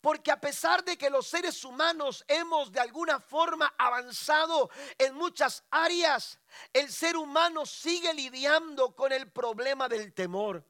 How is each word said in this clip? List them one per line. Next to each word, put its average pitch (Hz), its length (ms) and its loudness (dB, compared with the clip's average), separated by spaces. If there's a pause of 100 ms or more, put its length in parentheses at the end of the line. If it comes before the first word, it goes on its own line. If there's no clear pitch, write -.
Porque 302 300 0
a 294 100 0
pesar 330 420 0
de 359 140 -4
que 277 120 0
los 277 180 0
seres 339 360 -4
humanos 285 640 -2
hemos 311 460 0
de 247 80 0
alguna 277 400 -2
forma 320 560 0
avanzado 254 920 2 (280)
en 262 180 2
muchas 311 560 -2
áreas, 320 680 2 (360)
el 269 180 2
ser 330 240 0
humano 320 500 0
sigue 339 480 -4
lidiando 277 800 0
con 262 200 0
el 262 180 -4
problema 254 560 -2
del 214 260 -4
temor 185 560 -4